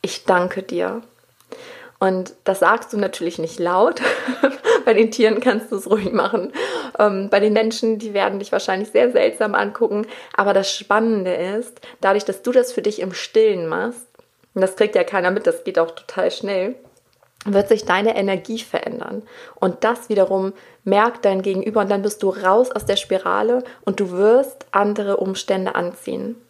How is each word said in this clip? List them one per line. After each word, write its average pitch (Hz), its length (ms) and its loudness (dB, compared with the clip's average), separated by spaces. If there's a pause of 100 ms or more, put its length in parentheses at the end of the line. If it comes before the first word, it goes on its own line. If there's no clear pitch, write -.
ich - 220 -8
danke 180 400 0
dir." 190 380 -6 (960)
Und 185 340 -2 (100)
das 190 160 0
sagst 202 320 2
du 220 40 -6
natürlich 185 420 -4
nicht 160 200 -8
laut. 185 420 0 (420)
<laughs> 339 420 2
Bei 226 100 4
den 220 160 4
Tieren 220 300 2
kannst 220 320 0
du 202 40 -4
es 190 140 -6
ruhig 196 220 0
machen. 214 400 -2 (460)
Ähm, 196 300 2
bei 202 120 4
den 214 120 2
Menschen, 220 460 0
die 214 160 -10
werden 196 240 0
dich 202 140 -8
wahrscheinlich 190 380 -4
sehr 240 200 4
seltsam 214 440 0
angucken. 208 520 -2 (280)
Aber 196 200 2
das 196 180 2
Spannende 208 600 0
ist, 202 460 -6 (200)
dadurch, 196 240 2
dass 190 180 -6
du 247 100 -2
das 247 200 4
für - 100 -4
dich 208 180 -2
im 185 120 -4
Stillen 202 540 2
machst, 190 400 -4 (480)
und 190 80 2
das 190 140 0
kriegt 208 180 2
ja 180 100 4
keiner 185 260 0
mit, 202 160 0
das 170 180 0
geht 185 140 0
auch 165 120 2
total - 400 -4
schnell, 196 460 -4 (680)
wird 202 240 2
sich 208 160 4
deine 202 320 2
Energie 196 420 -2
verändern. - 640 -6 (340)
Und 185 280 0
das 240 240 0
wiederum 190 440 2 (320)
merkt 214 400 2
dein 190 180 2
Gegenüber 196 380 -2
und 196 100 -2
dann 196 120 0
bist 208 200 -4
du 196 80 2
raus 202 400 2
aus - 140 -6
der 202 120 0
Spirale 208 680 0 (220)
und 196 160 -2
du 185 120 -2
wirst 226 580 2
andere 202 480 0
Umstände 190 560 -2
anziehen. 190 640 -6 (140)